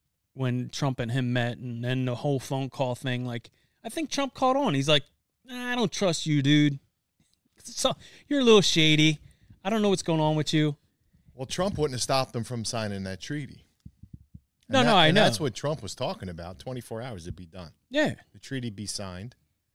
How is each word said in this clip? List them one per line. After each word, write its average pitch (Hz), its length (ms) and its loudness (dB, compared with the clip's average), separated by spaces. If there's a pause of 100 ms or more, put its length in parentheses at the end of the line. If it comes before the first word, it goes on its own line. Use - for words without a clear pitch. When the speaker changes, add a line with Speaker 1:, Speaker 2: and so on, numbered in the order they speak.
(340)
Speaker 1:
when 123 360 -4
Trump 135 300 -4
and 117 120 -4
him 123 200 0
met 123 280 0
and 120 240 -8
then 127 220 -2
the 123 100 -2
whole 139 240 -2
phone 135 320 -6
call 123 240 -4
thing. 123 300 -4
Like, 120 260 -10 (320)
I 233 60 -10
think 320 200 -6
Trump 277 240 -4
caught 262 240 2
on. 262 160 2
He's 139 160 0
like, 147 140 4 (420)
"Nah, 247 260 -8
I 247 40 -2
don't 233 160 0
trust - 340 -2
you, 147 160 2
dude. 147 380 4 (840)
So, 254 300 -2 (340)
you're 285 140 2
a - 20 2
little 220 180 10
shady. 156 580 4 (440)
I 190 60 -4
don't 220 120 2
know 208 80 4
what's 185 140 0
going 160 160 0
on 156 160 2
with 151 180 0
you." 151 220 2 (600)
Speaker 2:
Well, 127 100 -8
Trump 180 320 -2
wouldn't 151 180 0
have 120 60 -4
stopped 131 320 0
them 117 100 -4
from 117 220 -6
signing 101 380 -4
that 95 180 -8
treaty. - 420 -12 (1040)
And 233 60 -4
Speaker 1:
No, 269 60 4
Speaker 2:
that, 247 60 4
Speaker 1:
no, 233 100 6
I 170 120 8
Speaker 2:
and 160 80 4
Speaker 1:
know. 208 80 6
Speaker 2:
that's 120 160 2
what 139 140 -2
Trump 147 300 -4
was 92 120 -10
talking 127 340 -6
about. 87 300 -12
Twenty-four 120 420 -10
hours, 110 240 -12
it'd 87 100 -10
be 92 100 -16
done. 85 260 -18 (180)
Speaker 1:
Yeah. 285 260 0 (180)
Speaker 2:
The 107 60 -20
treaty 123 320 -8
be 104 160 -10
signed. 95 480 -10 (400)